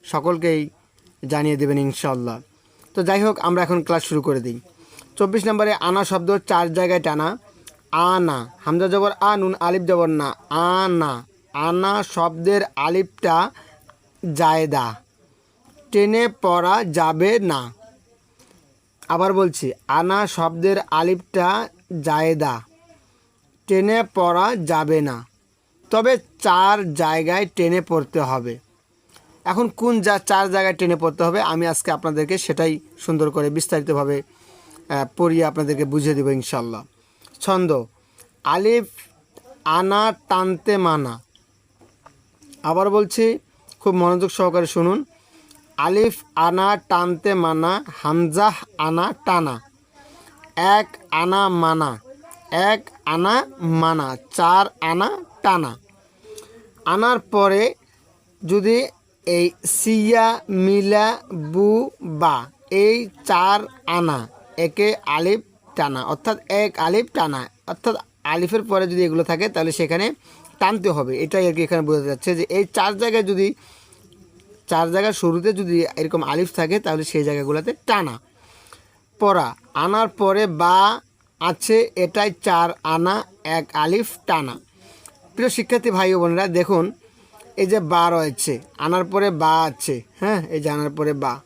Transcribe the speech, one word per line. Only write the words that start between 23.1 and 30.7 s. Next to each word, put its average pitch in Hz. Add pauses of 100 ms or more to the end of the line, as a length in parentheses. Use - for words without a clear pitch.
টেনে 202 (160)
পড়া 180 (180)
যাবে 156
না, 135 (720)
তবে 226 (280)
চার 196 (180)
জায়গায় 165
টেনে 175
পড়তে 160
হবে। 127 (920)
এখন 190
কোন 240
যা-, 196
চার 196
জায়গায় 190